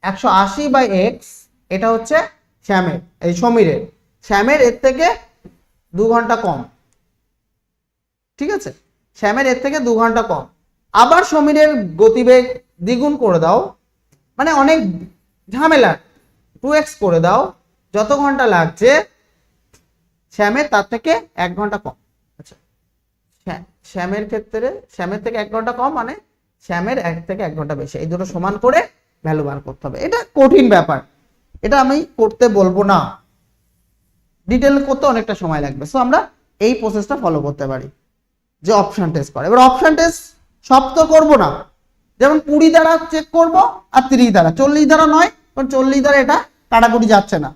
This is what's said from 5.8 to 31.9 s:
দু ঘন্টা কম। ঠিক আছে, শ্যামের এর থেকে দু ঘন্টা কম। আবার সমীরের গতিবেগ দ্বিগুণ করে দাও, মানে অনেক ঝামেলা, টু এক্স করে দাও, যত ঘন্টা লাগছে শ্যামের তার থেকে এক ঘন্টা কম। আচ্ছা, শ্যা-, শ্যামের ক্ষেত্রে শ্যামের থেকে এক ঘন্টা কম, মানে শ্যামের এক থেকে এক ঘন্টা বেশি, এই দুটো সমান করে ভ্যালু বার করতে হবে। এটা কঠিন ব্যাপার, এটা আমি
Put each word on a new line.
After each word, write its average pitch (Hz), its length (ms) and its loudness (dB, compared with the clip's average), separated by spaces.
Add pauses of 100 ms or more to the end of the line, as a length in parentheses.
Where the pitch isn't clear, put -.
দু 202 60 0 (100)
ঘন্টা 233 220 0 (100)
কম। 151 140 -4 (1800)
ঠিক 294 200 -6
আছে, - 140 -12 (480)
শ্যামের 226 320 -2
এর 254 120 -2
থেকে 277 140 -4 (100)
দু 240 40 0 (100)
ঘন্টা 226 300 0
কম। 147 140 -6 (480)
আবার 277 280 4 (100)
সমীরের 302 400 2 (300)
গতিবেগ 247 420 6 (420)
দ্বিগুণ 247 280 -2 (100)
করে 175 220 2
দাও, 196 140 2 (760)
মানে 302 140 -2 (100)
অনেক 320 180 2 (760)
ঝামেলা, 277 360 2 (680)
টু 262 80 -6 (100)
এক্স 302 140 -8 (100)
করে 170 220 2
দাও, 208 160 2 (540)
যত 214 160 -2 (120)
ঘন্টা 269 220 -2 (100)
লাগছে 165 340 0 (1500)
শ্যামের 220 380 0
তার 202 200 0
থেকে 233 180 -4 (340)
এক 175 140 -8
ঘন্টা 208 240 -6
কম। - 120 -14 (440)
আচ্ছা, - 160 -20 (840)
শ্যা-, 175 240 -14 (260)
শ্যামের 190 380 -6
ক্ষেত্রে 220 380 -8 (280)
শ্যামের 190 300 -8
থেকে 233 180 -6
এক 202 120 -12
ঘন্টা 220 240 -6
কম, 262 200 -2
মানে 233 140 -8 (520)
শ্যামের 185 320 -6 (120)
এক 165 80 -8 (100)
থেকে 196 200 -8
এক 151 120 -10
ঘন্টা 147 220 -8
বেশি, 143 220 -14
এই 160 80 -8
দুটো 175 220 -6
সমান 185 200 -4 (100)
করে 262 160 2 (460)
ভ্যালু 156 220 -4
বার 139 100 -10 (100)
করতে - 200 -18
হবে। - 180 -12
এটা 440 140 -4 (180)
কঠিন 269 360 6
ব্যাপার, 156 260 2 (680)
এটা 247 180 2
আমি 269 140 0 (220)